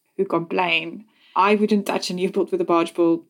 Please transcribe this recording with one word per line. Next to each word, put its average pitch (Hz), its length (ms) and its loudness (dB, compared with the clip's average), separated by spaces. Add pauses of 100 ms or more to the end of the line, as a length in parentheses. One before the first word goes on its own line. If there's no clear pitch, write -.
(160)
who 190 80 -2
complain. 170 800 -2 (320)
I 202 180 4
wouldn't 208 320 2
touch - 240 -4
a 185 40 -6
new 180 140 -2
build 196 220 -2
with 185 100 -2
a 180 40 -2
barge 165 280 0
pole, 165 260 2 (120)